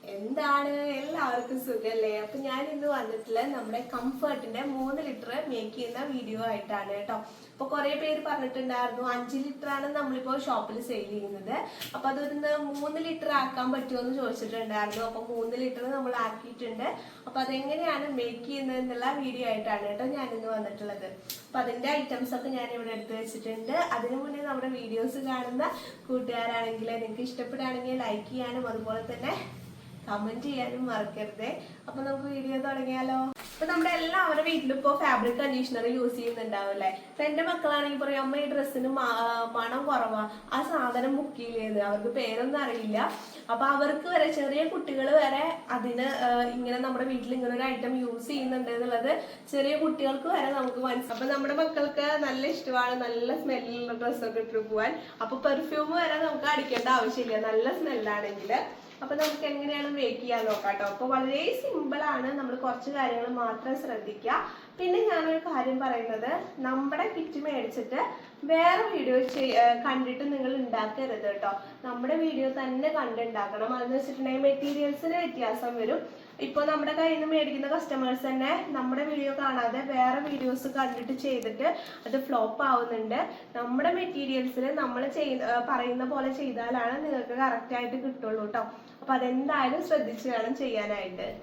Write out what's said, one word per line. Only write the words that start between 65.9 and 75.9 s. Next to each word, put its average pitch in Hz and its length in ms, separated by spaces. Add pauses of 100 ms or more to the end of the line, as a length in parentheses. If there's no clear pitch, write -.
നമ്മുടെ 277 380 (100)
കിറ്റ് 320 300
മേടിച്ചിട്ട് 254 540 (440)
വേറെ 339 400 (120)
വീഡിയോ 254 220 (160)
ചെയ്-, 262 280
ഏ, 240 40 (220)
കണ്ടിട്ട് 262 360 (100)
നിങ്ങൾ 262 220
ഉണ്ടാക്കരുത് 220 800
ട്ടോ. 202 160 (360)
നമ്മുടെ 247 280
വീഡിയോ 285 340
തന്നെ 262 400
കണ്ടുണ്ടാക്കണം. 233 840
അതെന്ന് 247 220
വെച്ചിട്ടുണ്ടെങ്കിൽ 269 500
മെറ്റീരിയൽസിന് 285 680
വ്യത്യാസം 240 600
വരും. 240 260 (460)